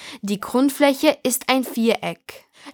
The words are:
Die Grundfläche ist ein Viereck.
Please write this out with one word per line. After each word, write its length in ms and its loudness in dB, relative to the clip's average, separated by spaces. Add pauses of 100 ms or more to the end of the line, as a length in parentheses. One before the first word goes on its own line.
(200)
Die 180 -4
Grundfläche 840 2
ist 260 -2
ein 160 2
Viereck. 840 -4 (280)